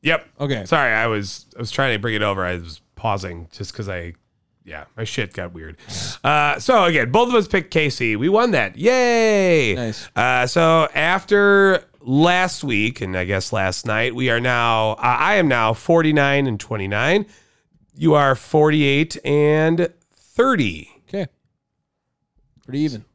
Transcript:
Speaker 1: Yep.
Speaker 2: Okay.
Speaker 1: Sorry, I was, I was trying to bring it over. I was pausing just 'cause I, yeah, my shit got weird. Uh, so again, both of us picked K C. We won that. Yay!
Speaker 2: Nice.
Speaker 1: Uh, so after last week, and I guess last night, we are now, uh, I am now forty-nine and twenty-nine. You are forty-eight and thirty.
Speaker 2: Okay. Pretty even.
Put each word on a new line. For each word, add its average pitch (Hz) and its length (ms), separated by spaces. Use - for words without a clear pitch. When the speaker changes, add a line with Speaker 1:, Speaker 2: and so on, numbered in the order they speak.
Speaker 1:
Yep. 160 260
Speaker 2:
Okay. 131 260
Speaker 1:
Sorry, 135 280
I 110 140
was, 104 380
I - 40
was 117 120
trying 135 220
to 107 60
bring 110 160
it 104 80
over. 98 220
I 90 100
was 85 260
pausing 92 560
just - 220
'cause 104 160
I, 87 240
yeah, 76 220
my 110 80
shit - 300
got 87 200
weird. 80 240
Uh, 147 360
so 226 260
again, 139 260
both 233 180
of 247 60
us 208 120
picked 185 240
K 156 180
C. 117 260
We 127 140
won 226 220
that. 117 260
Yay! 214 1000
Speaker 2:
Nice. 110 400
Speaker 1:
Uh, 127 320
so 165 460
after 196 920
last 170 640
week, 117 380
and 92 160
I 90 80
guess 95 280
last 95 320
night, 117 300
we 127 140
are 117 100
now, 117 520
uh, 110 100
I 131 340
am 175 120
now 117 260
forty-nine 143 720
and 107 120
twenty-nine. 110 680
You 151 180
are 139 220
forty-eight 151 880
and 156 680
thirty. 131 800
Speaker 2:
Okay. 190 200
Pretty 135 160
even. 127 340